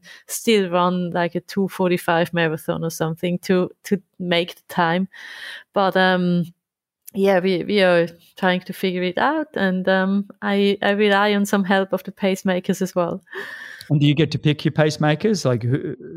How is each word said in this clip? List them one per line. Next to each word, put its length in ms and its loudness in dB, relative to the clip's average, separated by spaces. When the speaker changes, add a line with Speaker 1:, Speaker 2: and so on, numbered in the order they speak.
Speaker 1:
still 460 0
run, 400 0
like, 240 -2
a 60 -4
two 260 -4
forty-five 680 0
marathon 500 -2
or 60 -2
something 500 -4
to, 300 0
to 180 -2
make 380 -2
the 120 -20
time. 400 0
But, 220 0
um, 500 2
yeah, 260 2
we, 240 0
we 180 0
are 260 4
trying 260 0
to 120 -12
figure 300 -2
it 140 -2
out, 380 0
and, 320 -2
um, 420 0
I, 400 0
I 100 2
rely 440 2
on 100 0
some 180 2
help 300 0
of 100 -2
the 80 -14
pacemakers 680 -2
as 140 -4
well. 260 -2
Speaker 2:
And 80 4
do 80 4
you 80 4
get 160 2
to 80 -4
pick 260 0
your 60 0
pacemakers? 720 0
Like, 180 0
who, 320 -2